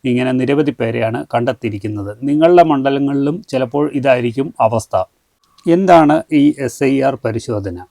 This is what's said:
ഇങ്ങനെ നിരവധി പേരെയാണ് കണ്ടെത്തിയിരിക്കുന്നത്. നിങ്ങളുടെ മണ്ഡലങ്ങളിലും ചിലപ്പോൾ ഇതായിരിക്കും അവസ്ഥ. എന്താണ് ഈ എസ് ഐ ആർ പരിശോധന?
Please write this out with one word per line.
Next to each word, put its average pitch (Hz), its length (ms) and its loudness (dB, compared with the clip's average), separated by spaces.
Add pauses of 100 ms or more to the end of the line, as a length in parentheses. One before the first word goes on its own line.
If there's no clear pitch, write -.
ഇങ്ങനെ 127 360 0
നിരവധി 139 400 0
പേരെയാണ് 117 400 -2 (140)
കണ്ടെത്തിയിരിക്കുന്നത്. 107 760 -6 (180)
നിങ്ങളുടെ 170 420 6
മണ്ഡലങ്ങളിലും 139 680 -2 (140)
ചിലപ്പോൾ 135 340 -2 (140)
ഇതായിരിക്കും 123 500 0 (160)
അവസ്ഥ. 110 300 -2 (720)
എന്താണ് 170 520 4 (220)
ഈ 143 40 4 (220)
എസ് - 240 -6
ഐ 139 60 0 (120)
ആർ 135 80 -2 (100)
പരിശോധന? 104 520 -6 (120)